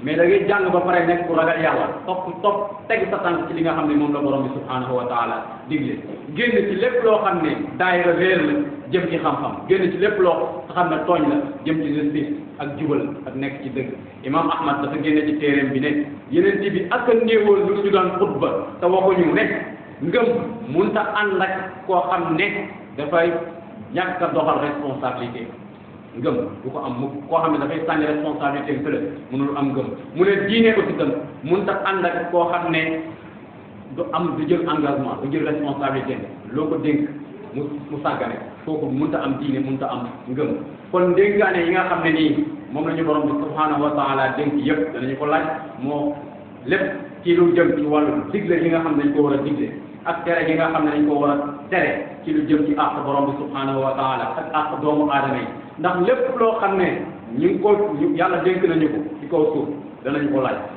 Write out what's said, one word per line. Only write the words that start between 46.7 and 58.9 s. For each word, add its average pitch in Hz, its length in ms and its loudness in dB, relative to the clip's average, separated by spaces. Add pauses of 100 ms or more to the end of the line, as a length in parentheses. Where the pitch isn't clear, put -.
ci 170 120 4
lu 170 200 6
jëm 151 220 4
ci 147 60 0
wàllu 147 480 2
digle 170 320 2
yi 170 60 2
nga 165 100 2
xam 156 180 0
ne 143 60 2
dañ 143 120 2
ko 147 80 4
war 139 100 4
a - 40 2
digle 147 320 -2 (360)
ak 170 200 -4
tere 165 240 2
yi 160 60 2
nga 160 160 2
xam 156 140 2
ne 147 60 2
dañ 147 160 4
ko 147 120 4
war 143 120 4
a 143 60 2 (320)
tere 175 360 0 (200)
ci 156 80 -2
lu 151 140 2
jëm 151 180 4
ci 147 100 2
àq 143 300 0
Borom 139 200 2
bi 135 120 2
subhanahu 135 440 -2
wa 131 140 0
taala 131 420 0
ak 156 160 -6
àq 147 280 -2
doomu 147 300 2
aadama 135 260 0
yi. 117 100 -4 (320)
Ndax 180 160 0 (120)
lépp 247 320 2
loo 226 200 4
xam 196 180 2
ne 180 80 4 (520)
ñu 160 100 2
ngi - 140 2
ko, 208 80 4 (300)
ñu, - 160 2
Yàlla 175 280 2
dénk 180 200 2
nañu 160 260 4
ko - 80 -2 (240)